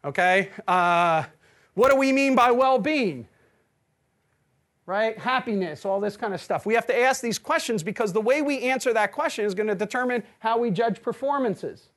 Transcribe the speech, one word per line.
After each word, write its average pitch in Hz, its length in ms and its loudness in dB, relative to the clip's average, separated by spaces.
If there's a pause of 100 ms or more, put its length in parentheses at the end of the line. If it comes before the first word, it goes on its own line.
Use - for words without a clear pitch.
Okay? 185 460 2 (180)
Uh, 175 560 2 (520)
what 247 160 4
do 269 60 6
we 269 140 2
mean 269 240 2
by 247 160 6
well-being? 262 760 0 (1600)
Right? 220 320 -2
Happiness, 202 680 -4
all 196 140 -2
this 202 180 -4
kind 208 160 -6
of 175 80 -6
stuff. - 240 -4
We 214 80 0
have 233 140 2
to 233 120 0
ask 254 220 2
these 233 180 -4
questions 262 420 -2
because 202 300 -4
the 214 100 0
way 262 200 2
we 277 220 -2
answer 254 300 -2
that 208 200 0
question 285 320 -4
is 202 80 -2
gonna 214 220 -2
determine 240 480 -4 (160)
how 226 180 0
we 240 140 0
judge 214 300 -2
performances. 247 960 -4